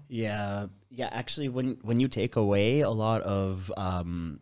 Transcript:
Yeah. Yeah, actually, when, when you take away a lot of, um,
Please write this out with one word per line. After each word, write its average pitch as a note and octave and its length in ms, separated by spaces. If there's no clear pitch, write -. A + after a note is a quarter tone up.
Yeah. G#2 600
Yeah, A#2+ 220
actually, C3+ 380
when, B2+ 320
when A#2 180
you C3 80
take A#2+ 280
away G#2+ 460
a B2+ 80
lot A2 340
of, F#2+ 520
um, F2 680